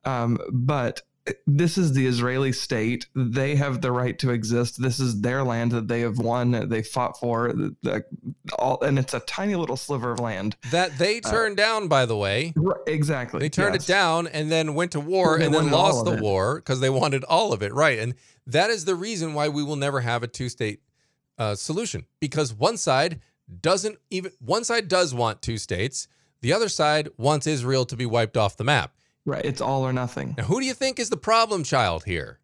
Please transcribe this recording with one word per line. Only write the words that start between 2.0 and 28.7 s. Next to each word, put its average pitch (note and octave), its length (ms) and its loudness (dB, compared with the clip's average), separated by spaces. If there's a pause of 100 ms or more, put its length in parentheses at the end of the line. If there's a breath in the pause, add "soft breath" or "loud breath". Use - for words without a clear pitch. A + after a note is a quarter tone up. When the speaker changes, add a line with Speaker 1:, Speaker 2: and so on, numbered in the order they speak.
Speaker 1:
Israeli B2+ 440 2
state. A#2+ 640 -2
They C3+ 400 0
have C#3 280 0
the B2+ 100 0
right B2 280 0
to C3 100 0
exist. A#2+ 500 0
This B2 180 0
is A#2+ 220 0
their B2 240 0
land A#2 280 0
that A#2 140 -2
they A#2 140 0
have A#2 180 0
won, A#2+ 340 2
that G#2+ 180 -2
they A2 120 0
fought - 380 -4
for, A#2+ 320 0
the, - 300 -4
the, - 220 -2 (540)
all, C3 240 2
and C#3 160 4
it's C3+ 160 0
a B2+ 60 -2
tiny G3+ 340 -2
little D3+ 220 -2
sliver B2 360 -4
of A2+ 60 -4
land. G#2+ 380 -4 (140)
Speaker 2:
That E3+ 280 0
they G#3 200 0
Speaker 1:
Uh, A3 120 -6
Speaker 2:
turned G#3+ 280 0
down, G#3+ 300 0
by C3+ 180 4
the A2 100 0
way. G#2 400 0
Speaker 1:
Right, F3 300 0
exactly, D3 520 -2
Speaker 2:
They D3+ 120 -2
turned F#3+ 240 2
Speaker 1:
yes. F3 100 -2
Speaker 2:
it - 20 -8
down E3+ 420 4
and D3+ 220 -4
then D#3 240 2
went F3 180 0
to D3 80 -2
war E3 380 4
Speaker 1:
They E3 60 4
Speaker 2:
and D3 100 4
then D#3 100 4
Speaker 1:
wanted D3 120 4
all D3 180 6
Speaker 2:
lost A#2 120 2
Speaker 1:
of - 60 2
Speaker 2:
the A2 60 0
Speaker 1:
it. G#2+ 40 -2
Speaker 2:
war G#2 400 2
'cause C3 180 -2
they C3 100 2
wanted C3+ 340 2
all F#3 280 2
of G#2 100 -2
it, G#2 120 -2
right? C#3 240 2
And A#2 160 -4 (320 soft breath)
that E3 240 2
is F#3+ 160 -2
the F#3 100 0
reason E3+ 380 -6
why D3 160 0
we D3 120 -2
will D3 140 -4
never C#3 240 -2
have A#2+ 220 0
a B2 40 -6
two-state, A#2 540 -6 (580)
uh, G#2 160 -2
solution, D#3 520 -6 (120)
because C#3+ 360 -2
one E3+ 240 0
side D3 420 0 (400 soft breath)
doesn't G3 380 0 (100)
even, F#3 320 -6
one F#3 240 -2
side A#3 240 -2
does F3+ 260 2
want A#2 280 0
two A2+ 160 -4
states. G2+ 500 -4 (320)
The C3 140 2
other A3 160 0
side D3+ 480 2
wants C#3 280 2
Israel C3 380 0
to A#2+ 120 -8
be B2 100 -2
wiped A2+ 320 2
off G#2 180 2
the G#2+ 80 -6
map. B2+ 320 0 (300)